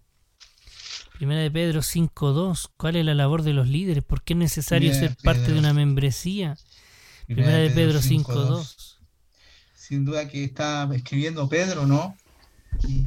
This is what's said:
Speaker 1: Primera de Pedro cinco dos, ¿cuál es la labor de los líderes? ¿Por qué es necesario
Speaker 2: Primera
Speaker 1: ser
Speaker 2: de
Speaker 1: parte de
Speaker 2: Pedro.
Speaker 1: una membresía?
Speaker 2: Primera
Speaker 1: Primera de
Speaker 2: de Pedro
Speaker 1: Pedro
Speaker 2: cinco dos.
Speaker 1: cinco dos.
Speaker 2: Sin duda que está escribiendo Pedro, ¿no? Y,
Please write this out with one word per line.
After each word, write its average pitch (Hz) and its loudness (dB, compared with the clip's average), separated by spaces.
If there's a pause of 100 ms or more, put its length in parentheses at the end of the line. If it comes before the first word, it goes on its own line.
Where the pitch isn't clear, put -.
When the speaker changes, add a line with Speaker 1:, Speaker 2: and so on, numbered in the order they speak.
(1120)
Speaker 1:
Primera 147 -4
de 156 -2
Pedro 160 0
cinco 151 0
dos, 175 -2
¿cuál 160 -2
es 165 0
la 151 0
labor 143 2
de 151 0
los 135 2
líderes? 160 0
¿Por - -2
qué 170 -4
es 170 0
necesario 160 2
Speaker 2:
Primera - 2
Speaker 1:
ser - 0
Speaker 2:
de - -
Speaker 1:
parte 123 2
de 156 2
Speaker 2:
Pedro. - -
Speaker 1:
una 151 4
membresía? 147 0 (640)
Speaker 2:
Primera 131 2
Speaker 1:
Primera 160 4
de 160 4
Speaker 2:
de 156 2
Pedro 160 4
Speaker 1:
Pedro 147 2
Speaker 2:
cinco 131 0
dos. 139 -2
Speaker 1:
cinco - -20
dos. - -20 (720)
Speaker 2:
Sin 139 -6
duda 147 -4
que 139 -8
está 147 -4
escribiendo 139 -4
Pedro, 160 0
¿no? 156 0 (600)
Y, 135 2